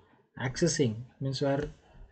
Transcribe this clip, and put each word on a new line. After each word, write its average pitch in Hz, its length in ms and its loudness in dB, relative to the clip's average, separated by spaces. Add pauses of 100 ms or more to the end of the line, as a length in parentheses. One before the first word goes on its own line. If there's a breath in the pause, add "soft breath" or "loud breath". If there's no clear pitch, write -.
(420 soft breath)
accessing, 127 540 2 (260)
means 135 180 -2
we 139 80 2
are, 139 220 0 (420 soft breath)